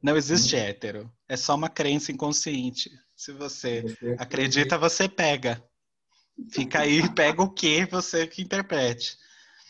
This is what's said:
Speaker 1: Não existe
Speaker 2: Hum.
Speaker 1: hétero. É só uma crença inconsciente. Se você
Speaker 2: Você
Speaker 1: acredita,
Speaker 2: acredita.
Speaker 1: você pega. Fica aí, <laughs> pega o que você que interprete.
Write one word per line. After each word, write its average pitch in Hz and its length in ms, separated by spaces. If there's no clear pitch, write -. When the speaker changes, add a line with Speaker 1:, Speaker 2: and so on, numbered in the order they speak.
Speaker 1:
Não 147 160
existe 147 380
Speaker 2:
Hum. 127 40
Speaker 1:
hétero. 104 540
É 131 100
só 143 180
uma 156 140
crença 147 420
inconsciente. 147 800
Se - 180
você 135 480
Speaker 2:
Você 113 100
Speaker 1:
acredita, 139 580
Speaker 2:
acredita. - 20
Speaker 1:
você 165 320
pega. 131 540
Fica 135 300
aí, 147 200
<laughs> 170 140
pega 160 260
o 190 120
que 165 320
você 175 420
que 175 140
interprete. 160 760